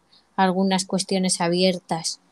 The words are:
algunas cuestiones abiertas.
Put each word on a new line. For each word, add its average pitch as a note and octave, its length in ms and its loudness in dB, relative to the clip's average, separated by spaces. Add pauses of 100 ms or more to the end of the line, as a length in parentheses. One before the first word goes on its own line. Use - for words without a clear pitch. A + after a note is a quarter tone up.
(360)
algunas F#3+ 480 2
cuestiones F#3 560 -2
abiertas. F3 800 -2 (120)